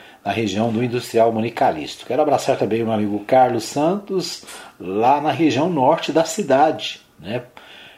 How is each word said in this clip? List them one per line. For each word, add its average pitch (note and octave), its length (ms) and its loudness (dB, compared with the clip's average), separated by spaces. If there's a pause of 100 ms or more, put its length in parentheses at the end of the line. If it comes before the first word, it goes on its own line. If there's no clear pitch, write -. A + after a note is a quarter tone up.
(240)
na G2+ 60 -4
região G#2+ 400 -2
do A2 140 0
Industrial A#2 480 0
Muni A2+ 180 -2
Calisto. - 560 -4
Quero C3+ 160 0
abraçar C#3 340 0
também A2+ 240 0
o A2+ 40 0
meu A2 100 -2
amigo G#2 320 -2
Carlos B2 380 4
Santos, F#3 800 -4 (340)
lá A2 420 2
na D3+ 120 -2
região C#3+ 360 2
norte D#3 440 2
da D#3+ 120 4
cidade, D#3 760 0 (180)
né? A2+ 240 -8 (560)